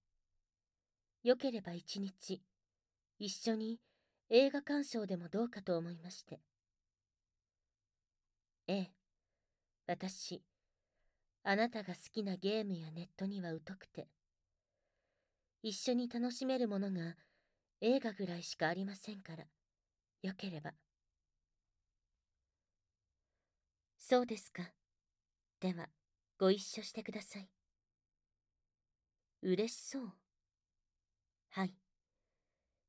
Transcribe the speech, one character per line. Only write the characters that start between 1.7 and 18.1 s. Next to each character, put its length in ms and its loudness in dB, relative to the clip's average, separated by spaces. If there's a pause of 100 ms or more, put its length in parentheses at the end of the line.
一 260 -8
日、 420 -6 (800)
一 100 -6
緒 280 0
に 240 -2 (500)
映 180 10
画 140 -2
鑑 220 0
賞 220 -2
で 120 -2
も 100 -10
ど 160 2
う 60 -2
か 100 -10
と 160 2
思 140 0
い 80 -10
ま 120 -14
し 140 -16
て。 160 -14 (2250)
え 80 2
え。 180 0 (960)
私、 560 -4 (1000)
あ 120 4
な 140 4
た 140 -4
が 120 -4
好 60 -14 (100)
き 140 -2
な 120 0
ゲ 240 2
ー 40 0
ム 100 -2
や 160 -6
ネ 120 -8
ッ 120 -12
ト 120 -4
に 160 -4
は 80 -2
疎 260 -6
く 120 -20
て、 200 -12 (1500)
一 120 -2
緒 180 0
に 160 2
楽 240 -2
し 140 -4
め 120 2
る 80 2
も 120 0
の 120 0
が 240 -4 (680)
映 180 6
画 140 -4